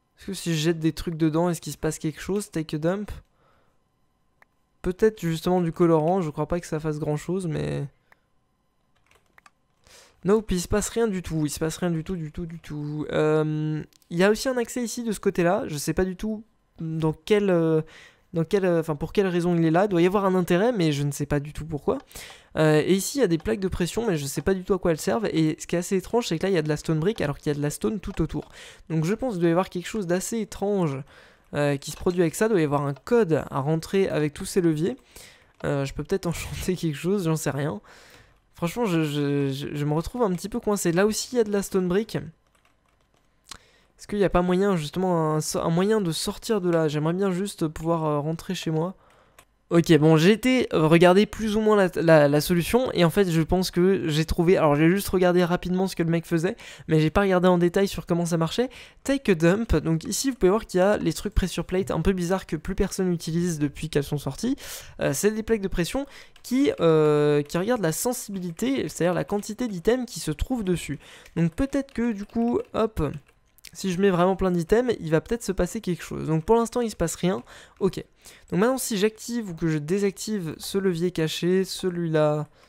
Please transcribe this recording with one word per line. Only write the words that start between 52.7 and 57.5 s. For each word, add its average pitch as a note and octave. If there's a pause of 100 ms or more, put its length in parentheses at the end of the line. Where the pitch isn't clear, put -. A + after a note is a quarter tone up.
et F3
en E3
fait, G3
je D#3+
pense F3+
que F3+
j'ai D#3
trouvé, F3
alors C#3+
j'ai D#3+
juste G3
regardé F3+
rapidement F3
ce F#3
que -
le E3
mec E3
faisait, F3 (300)
mais D#3
j'ai D#3
pas G3+
regardé F#3
en F3+